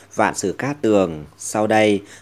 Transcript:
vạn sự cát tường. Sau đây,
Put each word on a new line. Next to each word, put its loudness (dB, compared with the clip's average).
vạn 0
sự -4
cát -8
tường. 0
Sau -4
đây, 2